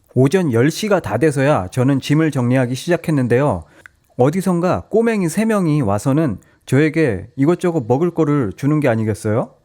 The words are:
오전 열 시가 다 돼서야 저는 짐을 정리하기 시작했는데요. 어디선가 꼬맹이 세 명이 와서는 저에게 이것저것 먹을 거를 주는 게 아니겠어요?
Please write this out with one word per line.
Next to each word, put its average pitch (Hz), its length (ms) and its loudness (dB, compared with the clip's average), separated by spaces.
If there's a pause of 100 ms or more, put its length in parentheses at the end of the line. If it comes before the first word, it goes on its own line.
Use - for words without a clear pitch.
(140)
오전 143 380 2
열 120 180 2
시가 196 300 -2
다 104 180 -4
돼서야 135 500 0
저는 131 320 0
짐을 151 300 0
정리하기 127 440 0
시작했는데요. 135 920 0 (520)
어디선가 170 720 0
꼬맹이 220 380 0
세 196 160 -2
명이 175 380 0
와서는 120 560 0 (280)
저에게 139 680 0
이것저것 165 500 0
먹을 147 260 0
거를 147 440 0
주는 151 240 -2
게 139 80 0
아니겠어요? 110 680 -2 (100)